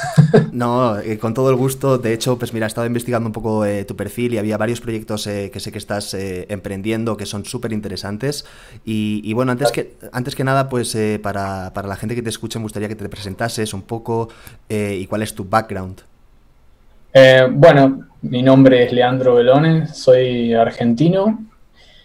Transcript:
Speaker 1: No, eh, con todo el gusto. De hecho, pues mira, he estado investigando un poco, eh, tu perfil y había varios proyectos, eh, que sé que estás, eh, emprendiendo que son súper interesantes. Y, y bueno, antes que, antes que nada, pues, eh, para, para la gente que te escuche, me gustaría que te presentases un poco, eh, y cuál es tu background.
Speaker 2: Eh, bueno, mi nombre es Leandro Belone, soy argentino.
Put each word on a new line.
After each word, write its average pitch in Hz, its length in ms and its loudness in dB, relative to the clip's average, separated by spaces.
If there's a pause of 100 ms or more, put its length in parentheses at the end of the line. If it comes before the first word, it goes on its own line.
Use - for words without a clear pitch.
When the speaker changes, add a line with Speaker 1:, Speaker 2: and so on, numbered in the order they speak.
(520)
Speaker 1:
No, 120 480 0
eh, 107 180 -6
con 113 160 -4
todo 131 160 0
el 131 80 2
gusto. 135 400 0
De 113 160 -2
hecho, 123 240 -2
pues 120 160 -8
mira, 110 120 -4
he 107 40 -4
estado 117 180 -6
investigando 117 400 -4
un 110 60 -6
poco, 110 320 -2
eh, 101 180 -4
tu 95 120 -12
perfil 117 400 -4
y - 20 -2
había 107 180 -2
varios 113 240 -4
proyectos, 110 480 -8
eh, 101 240 -6
que 101 80 -12
sé 101 120 -12
que 104 80 -12
estás, 104 340 -8
eh, 95 360 -8
emprendiendo 104 680 -6
que 101 80 -10
son 101 180 -10
súper 117 300 -10
interesantes. 104 720 -8 (400)
Y, 107 400 -4
y 107 80 -6
bueno, 127 180 0
antes 120 220 0
que, - 240 -10 (160)
antes 127 220 -8
que 135 100 -4
nada, 135 240 0
pues, 120 260 -4
eh, 107 260 -2
para, 98 520 -8
para 98 160 -8
la 95 80 -8
gente 110 180 -8
que 117 60 -4
te 110 80 -8
escuche, 110 300 -8
me 113 40 -6
gustaría 107 240 -6
que 107 80 -10
te 101 140 -10
presentases 107 640 -6
un 98 80 -8
poco, 113 480 -6 (400)
eh, 104 320 -4
y 98 60 -10
cuál 107 160 -4
es 107 100 -8
tu 104 100 -10
background. 95 580 -6 (1080)
Speaker 2:
Eh, 131 400 8
bueno, 143 560 6 (140)
mi 123 220 -4
nombre 135 400 8
es 120 100 2
Leandro 123 420 4
Belone, 151 520 4
soy 123 680 2
argentino. 156 920 2 (600)